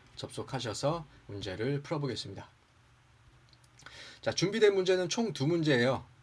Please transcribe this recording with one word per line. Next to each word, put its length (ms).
접속하셔서 880
문제를 540
풀어보겠습니다. 680
자, 100
준비된 440
문제는 340
총 240
두 120
문제예요. 640